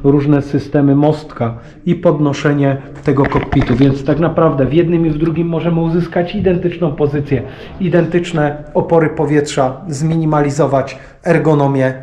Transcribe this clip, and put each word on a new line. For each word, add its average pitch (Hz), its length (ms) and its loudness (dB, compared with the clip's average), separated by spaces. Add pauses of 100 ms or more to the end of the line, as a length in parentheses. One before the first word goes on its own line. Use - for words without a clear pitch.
różne 143 380 4
systemy 143 540 0
mostka 147 600 0 (280)
i 175 100 2
podnoszenie 143 840 0 (220)
tego 139 220 2
kokpitu, 127 500 0
więc 135 280 2
tak 151 160 0
naprawdę 156 460 2
w 123 80 -2
jednym 165 320 2
i 160 40 0
w 151 80 -2
drugim 165 300 0
możemy 165 340 -2
uzyskać 170 540 -2
identyczną 175 600 0
pozycję, 143 480 -2 (360)
identyczne 165 840 0 (100)
opory 165 360 2
powietrza, 143 800 -2
zminimalizować 147 1120 0 (240)
ergonomię 139 800 2